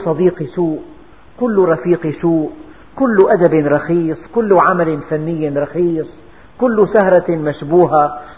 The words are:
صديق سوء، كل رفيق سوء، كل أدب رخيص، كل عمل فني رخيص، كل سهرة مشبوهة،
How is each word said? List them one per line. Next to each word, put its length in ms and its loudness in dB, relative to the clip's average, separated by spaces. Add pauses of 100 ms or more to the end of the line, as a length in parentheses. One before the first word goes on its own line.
صديق 380 0 (120)
سوء، 260 -4 (580)
كل 260 2
رفيق 560 -2
سوء، 300 0 (440)
كل 220 0 (120)
أدب 240 2
رخيص، 640 -2 (180)
كل 220 2 (140)
عمل 280 -2 (100)
فني 400 -4
رخيص، 580 -2 (520)
كل 340 2
سهرة 420 2
مشبوهة، 840 0 (180)